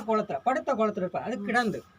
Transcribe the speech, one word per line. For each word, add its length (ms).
கோலத்துல, 380
படுத்த 300
கோலத்துல 220
இருப்பார். 260
அதுக்கு 220
கிடந்து. 380